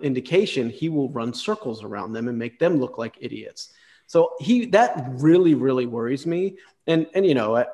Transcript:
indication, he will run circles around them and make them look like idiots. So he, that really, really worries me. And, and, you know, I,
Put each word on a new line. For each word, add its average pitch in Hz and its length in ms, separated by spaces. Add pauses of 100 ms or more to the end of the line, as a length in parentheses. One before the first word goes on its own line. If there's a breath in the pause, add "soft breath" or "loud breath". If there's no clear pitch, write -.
indication, 135 680
he 156 200
will 147 220
run 120 220
circles 117 520
around 104 280
them 113 160
and 120 100
make 117 200
them 165 220
look - 180
like 113 220
idiots. 113 520 (340 soft breath)
So 170 340
he, 226 260
that 196 380 (160)
really, 165 340
really 127 320
worries 120 400
me. 185 300 (300 loud breath)
And, 160 280
and, 196 100
you 170 100
know, 113 220
I, 120 180